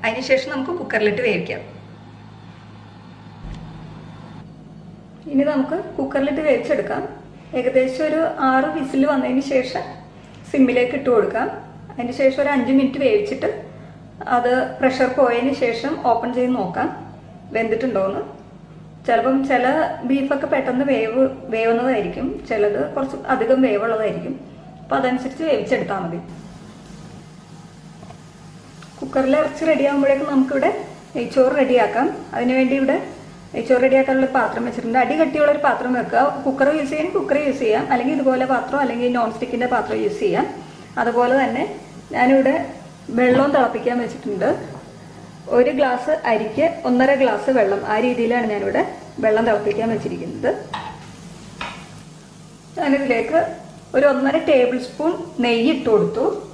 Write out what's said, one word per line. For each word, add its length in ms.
അതിനുശേഷം 500
നമുക്ക് 260
കുക്കറിലിട്ട് 480
വേവിക്കാം. 340
ഇനി 200
നമുക്ക് 260
കുക്കറിലിട്ട് 520
വേവിച്ചെടുക്കാം. 540
ഏകദേശം 500
ഒരു 100
ആറ് 260
വിസിൽ 260
വന്നതിന് 400
ശേഷം 320
സിമ്മിലേക്ക് 480
ഇട്ട് 140
കൊടുക്കാം. 340
അതിന് 200
ശേഷം 200
ഒരു 140
അഞ്ച് 200
മിനിറ്റ് 280
വേവിച്ചിട്ട് 440
അത് 160
പ്രഷർ 360
പോയതിന് 460
ശേഷം 320
ഓപ്പൺ 260
ചെയ്ത് 220
നോക്കാം 300
വെന്തിട്ടുണ്ടോയെന്ന്. 640
ചിലപ്പം 320
ചില 160
ബീഫൊക്കെ 440
പെട്ടെന്ന് 380
വേവ്, 320
വേവുന്നതായിരിക്കും, 720
ചിലത് 320
കുറച്ച് 220
അധികം 340
വേവുള്ളതായിരിക്കും. 680
അപ്പം 160
അതനുസരിച്ച് 500
വേവിച്ചെടുത്താൽ 560
മതി. 160
കുക്കറിൽ 400
ഇറച്ചി 300
റെഡിയാകുമ്പോഴേക്കും 640
നമുക്കിവിടെ 360
നെയ്ച്ചോറ് 460
റെഡിയാക്കാം. 460
അതിനുവേണ്ടി 480
ഇവിടെ 160
നെയ്ച്ചോറ് 320
റെഡിയാക്കാനുള്ള 500
പാത്രം 320
വെച്ചിട്ടുണ്ട്. 360
അടി 180
കട്ടിയുള്ളൊരു 460
പാത്രം 320
വെക്കുക. 220
കുക്കർ 240
യൂസ് 120
ചെയ്യാൻ 240
കുക്കർ 300
യൂസ് 180
ചെയ്യാം, 280
അല്ലെങ്കിൽ 260
ഇതുപോലെ 360
പാത്രം, 300
അല്ലെങ്കിൽ 340
നോൺ 200
സ്റ്റിക്കിൻ്റെ 360
പാത്രം 300
യൂസ് 220
ചെയ്യാം. 200
അതുപോലെ 300
തന്നെ 200
ഞാനിവിടെ 360
വെള്ളം 340
തിളപ്പിക്കാൻ 480
വെച്ചിട്ടുണ്ട്. 460
ഒരു 200
ഗ്ലാസ് 360
അരിക്ക് 340
ഒന്നര 240
ഗ്ലാസ് 360
വെള്ളം, 240
ആ 100
രീതിയിലാണ് 480
ഞാനിവിടെ 300
വെള്ളം 240
തിളപ്പിക്കാൻ 460
വെച്ചിരിക്കുന്നത്. 580
ഞാനിതിലേക്ക് 600
ഒരു 160
ഒന്നര 260
ടേബിൾ 280
സ്പൂൺ 240
നെയ്യ് 280
ഇട്ട് 200
കൊടുത്തു. 320